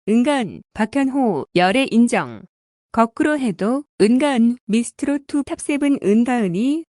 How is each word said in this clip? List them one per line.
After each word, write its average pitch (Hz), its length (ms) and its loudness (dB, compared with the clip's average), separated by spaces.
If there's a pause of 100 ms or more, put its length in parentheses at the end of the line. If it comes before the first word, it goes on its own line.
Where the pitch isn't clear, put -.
은가은, 233 540 0 (120)
박현호, 247 760 -2 (100)
열애 196 340 2
인정. 185 500 0 (520)
거꾸로 294 440 0
해도 247 460 -2 (160)
은가은, 240 560 2 (100)
미스트롯 277 640 -4
투 285 160 -2
탑세븐 285 580 -2
은가은이 233 920 0